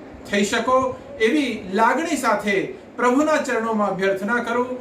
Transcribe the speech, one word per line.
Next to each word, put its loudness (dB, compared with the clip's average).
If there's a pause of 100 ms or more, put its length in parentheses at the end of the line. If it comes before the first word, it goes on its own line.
(300)
થઈ 2
શકો 2 (240)
એવી 2
લાગણી 2
સાથે 0 (220)
પ્રભુના 4
ચરણોમાં 0
અભ્યર્થના -2
કરું -2 (140)